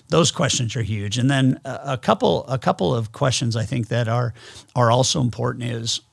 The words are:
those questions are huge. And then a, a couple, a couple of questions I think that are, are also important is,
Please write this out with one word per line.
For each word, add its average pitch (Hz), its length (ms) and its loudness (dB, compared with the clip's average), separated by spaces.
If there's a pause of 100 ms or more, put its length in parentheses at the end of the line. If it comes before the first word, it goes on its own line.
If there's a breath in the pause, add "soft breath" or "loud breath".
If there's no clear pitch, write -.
those 160 220 4
questions 127 440 -2
are 123 60 -2
huge. 104 360 -4
And 127 140 4
then 131 320 4
a, 131 220 -8
a 139 120 -4
couple, - 500 0
a 131 120 -2
couple 180 340 0
of 113 180 -2
questions 120 440 0
I 113 80 -2
think 117 240 -4
that 117 200 -2
are, 117 260 -2 (420 loud breath)
are 120 160 6
also 127 300 2
important 120 440 -4
is, 117 360 -6 (120)